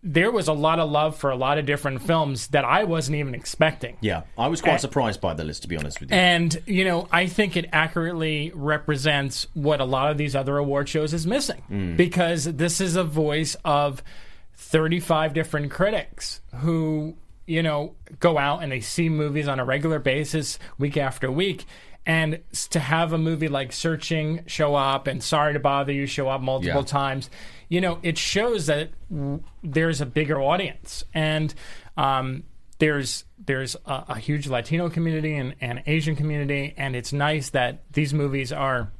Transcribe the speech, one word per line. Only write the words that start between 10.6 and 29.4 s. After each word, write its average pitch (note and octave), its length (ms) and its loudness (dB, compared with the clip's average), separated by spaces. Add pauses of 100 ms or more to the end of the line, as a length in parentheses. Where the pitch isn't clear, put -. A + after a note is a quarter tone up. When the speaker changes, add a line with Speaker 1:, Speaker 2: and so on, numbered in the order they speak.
Speaker 1:
shows D#3 240 0
is E3 140 -2
missing, C4 340 -2 (100)
Speaker 2:
Mm. F#2 260 -2
Speaker 1:
because E3+ 480 2
this E3 360 0
is F3+ 140 0
a F#3 80 4
voice D3+ 600 0
of C#3+ 380 2 (540)
thirty-five D#3+ 800 2
different D3+ 360 -2
critics - 720 -2 (200)
who, D#3 540 0 (300)
you E3 160 0
know, D3+ 320 0 (260)
go E3 200 6
out C#3+ 240 2
and C#3+ 80 -4
they C3 100 -2
see E3 260 0
movies D3+ 400 2
on C3+ 120 0
a B2+ 60 2
regular D3 340 2
basis, C#3+ 580 0 (220)
week C#3+ 180 0
after C3 340 0
week. F3+ 340 -2 (380)
And D#3+ 360 2 (120)
s-, - 180 -6
to E3 100 2
have D#3+ 340 2
a D#3+ 60 2
movie D#3+ 280 0
like C#3 240 -2
Searching D#3+ 760 -2
show D3 260 2
up C#3 320 2
and C3 160 -2
Sorry D3+ 320 2
to D3 60 0
Bother C#3 320 2
You C#3 160 0
show C#3 220 -2
up C3 120 -2
multiple C3 400 2
Speaker 2:
Yeah. C3 60 -2
Speaker 1:
times, C#3 420 -2 (400)
you E3+ 100 2
know, F3 220 0
it E3 160 -2
shows G#3+ 480 0
that D3+ 240 0 (220)
w-, C#3+ 320 -4 (200)